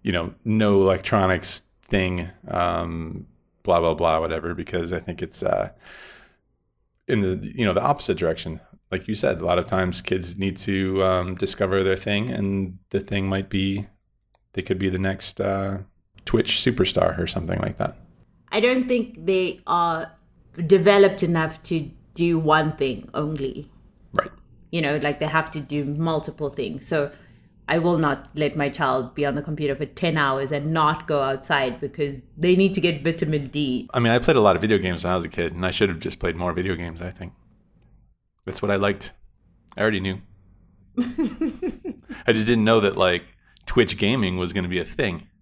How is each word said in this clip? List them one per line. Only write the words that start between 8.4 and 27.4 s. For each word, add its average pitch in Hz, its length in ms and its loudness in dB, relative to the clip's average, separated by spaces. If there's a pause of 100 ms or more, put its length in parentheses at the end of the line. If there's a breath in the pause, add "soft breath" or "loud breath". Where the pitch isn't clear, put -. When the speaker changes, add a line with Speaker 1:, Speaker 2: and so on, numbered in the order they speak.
Speaker 1:
Like 95 160 -6
you 107 80 -2
said, - 260 0
a 85 40 -4
lot 87 120 4
of 87 80 0
times 92 360 -2
kids 90 360 -4
need 95 200 -2
to, 95 460 0
um, 92 320 0
discover 95 480 0
their 95 120 2
thing, 104 340 -2
and 98 480 -2 (140)
the 98 80 0
thing 98 280 -2
might 95 220 -2
be, 98 380 -2 (680)
they 95 80 -4
could 92 180 -2
be 95 100 0
the 90 100 -2
next, 95 420 -4
uh, 98 380 -2 (460)
Twitch - 320 0
superstar 87 640 2
or 87 80 -2
something 92 320 -4
like - 180 -4
that. - 200 -4 (540)
Speaker 2:
I 214 80 0
don't 254 280 2
think 226 380 -2
they 185 420 0
are 170 440 -2 (560)
developed 196 560 6
enough 165 400 0
to 160 260 -4 (240)
do 170 260 2
one 156 340 4
thing 127 400 -4
only. 147 560 -6 (440)
Speaker 1:
Right. - 160 -2 (420)
Speaker 2:
You 170 100 -2
know, 147 160 0
like, 143 220 -2
they 156 60 -2
have 160 260 0
to 156 80 -8
do 147 260 -4
multiple 151 640 -2
things. 139 380 -8
So 143 240 0 (560 loud breath)